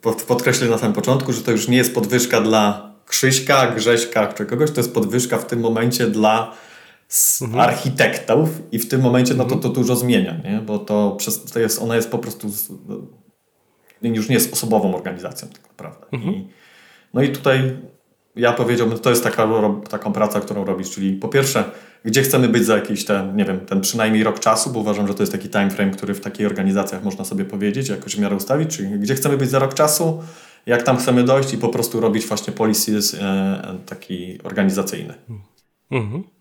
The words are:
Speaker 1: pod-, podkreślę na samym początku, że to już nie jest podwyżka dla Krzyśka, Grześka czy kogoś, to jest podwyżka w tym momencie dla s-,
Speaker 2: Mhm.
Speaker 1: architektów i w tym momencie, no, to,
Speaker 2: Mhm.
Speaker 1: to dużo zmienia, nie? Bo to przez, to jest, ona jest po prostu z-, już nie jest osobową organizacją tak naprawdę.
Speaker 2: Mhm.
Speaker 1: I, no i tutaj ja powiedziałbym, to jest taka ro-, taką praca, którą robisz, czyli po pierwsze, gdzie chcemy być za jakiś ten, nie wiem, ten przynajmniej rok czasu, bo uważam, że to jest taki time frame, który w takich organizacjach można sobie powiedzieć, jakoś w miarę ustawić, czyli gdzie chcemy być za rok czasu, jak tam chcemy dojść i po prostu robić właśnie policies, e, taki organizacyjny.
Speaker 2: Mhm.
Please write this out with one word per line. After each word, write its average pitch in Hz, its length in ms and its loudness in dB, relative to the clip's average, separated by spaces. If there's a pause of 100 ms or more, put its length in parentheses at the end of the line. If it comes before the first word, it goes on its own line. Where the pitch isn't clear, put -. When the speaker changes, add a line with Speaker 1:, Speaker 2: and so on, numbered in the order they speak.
Speaker 1:
pod-, 113 200 -2
podkreślę 123 460 2
na 113 100 4
samym 110 140 0
początku, 131 400 0
że 110 100 -4
to - 80 -2
już 107 180 0
nie 123 80 4
jest 120 180 2
podwyżka 117 460 2
dla 107 520 2 (140)
Krzyśka, 131 600 2 (100)
Grześka 113 500 2
czy 101 200 -6
kogoś, 143 240 0
to - 100 -2
jest 120 140 -2
podwyżka 117 440 0
w - 80 -6
tym 117 140 -2
momencie 117 460 2
dla 110 460 2 (560)
s-, - 340 0
Speaker 2:
Mhm. 120 180 0
Speaker 1:
architektów 120 880 2 (240)
i 113 60 -2
w 107 100 -4
tym 135 120 2
momencie, 127 340 4
no, 127 100 2
to, 127 100 0
Speaker 2:
Mhm. - 80 0
Speaker 1:
to 127 180 0
dużo 123 160 2
zmienia, 107 480 2
nie? 101 220 -2
Bo 107 120 -2
to 104 400 0
przez, - 260 -6
to - 160 -6
jest, 113 220 0
ona 117 140 0
jest 113 140 0
po 117 80 -2
prostu 107 300 -8
z-, 101 240 -8 (1300)
już 113 260 0
nie 131 60 2
jest - 180 2
osobową 104 420 0
organizacją 90 540 -10
tak - 200 -20
naprawdę. - 440 -20
Speaker 2:
Mhm. 139 220 -4
Speaker 1:
I, 190 120 -10 (680)
no 127 80 2
i 139 60 2
tutaj 131 480 0 (600)
ja 120 160 2
powiedziałbym, 117 460 0
to - 120 2
jest 120 140 2
taka 113 200 2
ro-, 104 360 2 (100)
taką 107 220 -6
praca, 104 280 0
którą 101 240 -6
robisz, 95 260 -4
czyli 98 220 -2
po 95 160 -4
pierwsze, 135 360 2 (400)
gdzie 113 180 2
chcemy 127 260 4
być 110 180 4
za 110 100 4
jakiś 101 280 -2
ten, 98 320 -2
nie 101 80 2
wiem, 92 160 -4
ten 98 200 -2
przynajmniej 110 440 2
rok 107 160 0
czasu, 113 300 2
bo 120 100 -4
uważam, 104 280 0
że 101 60 -2
to 110 80 0
jest 95 100 -2
taki 95 160 -8
time 101 220 0
frame, 98 200 0
który 101 240 -4
w - 60 -10
takich 104 260 -4
organizacjach 98 580 0
można 95 200 -4
sobie 98 200 -4
powiedzieć, 104 440 -2
jakoś 98 280 -8
w - 40 -6
miarę 101 160 0
ustawić, 156 400 -2
czyli 101 220 -4
gdzie 104 160 0
chcemy 135 220 0
być 135 140 0
za 175 80 2
rok 160 160 0
czasu, 160 480 2 (440)
jak 120 160 2
tam 131 140 2
chcemy 123 280 4
dojść 135 300 2
i 117 40 -4
po 117 100 0
prostu 113 320 -2
robić 120 260 0
właśnie 104 260 -6
policies, 107 600 0
e, 98 720 -2
taki 90 580 -10
organizacyjny. 95 680 -2 (760)
Speaker 2:
Mhm. 123 320 -4 (180)